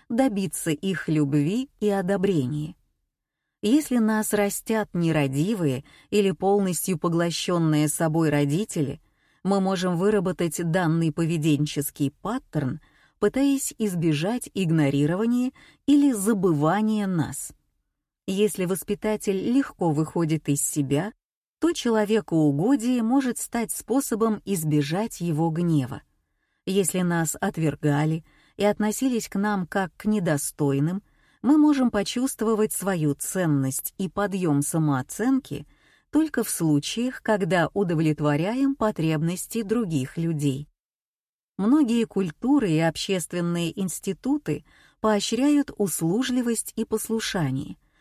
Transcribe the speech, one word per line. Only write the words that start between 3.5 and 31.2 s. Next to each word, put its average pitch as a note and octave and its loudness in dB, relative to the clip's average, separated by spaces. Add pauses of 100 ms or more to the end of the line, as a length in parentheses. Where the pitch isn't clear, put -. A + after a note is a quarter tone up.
Если B3+ 2
нас G#3+ 0
растят G#3 0
нерадивые D#3 0 (260)
или G3+ 2
полностью F#3 0
поглощённые E3 0
собой D#3+ 0
родители, D3 0 (420)
мы G3 2
можем F#3 0
выработать F#3 0 (100)
данный E3 2
поведенческий D3+ 0 (100)
паттерн, D#3+ -4 (380)
пытаясь C4+ 0
избежать F3 -2
игнорирования F3 0 (340)
или C#4+ 6
забывания G3+ 2
нас. E3+ -4 (760)
Если F#3+ 0
воспитатель G#3 -2
легко B3+ 0
выходит D#3 0
из C#3+ 0
себя — D3 -2 (460)
то E4 2
человекоугодие G#3+ 2
может B3+ 0
стать - -4
способом A3 -2
избежать D#3+ -2
его E3 0
гнева. D#3 0 (640)
Если F#3 0
нас E3+ 0
отвергали D#3 0 (320)
и G3+ -2
относились G#3+ 0
к - -6
нам G3+ 0
как F#3+ -2
к - -12
недостойным, D#3+ 0 (380)